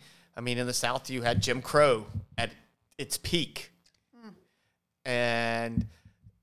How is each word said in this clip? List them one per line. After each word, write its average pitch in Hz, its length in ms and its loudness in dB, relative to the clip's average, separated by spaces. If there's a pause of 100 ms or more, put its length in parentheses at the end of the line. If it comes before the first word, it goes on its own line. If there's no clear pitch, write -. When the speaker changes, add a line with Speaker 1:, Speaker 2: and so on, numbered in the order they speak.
(360)
Speaker 1:
I 120 60 -10
mean, 123 160 -2
in 123 100 -2
the 123 60 -4
South, 127 360 -2
you 127 120 -4
had 120 200 2
Jim 127 200 0
Crow 135 440 4 (320)
at 117 140 -2 (460)
its - 200 -6
peak. - 540 -2 (440)
Speaker 2:
Mm. 226 180 -20 (720)
Speaker 1:
And 117 840 0 (560)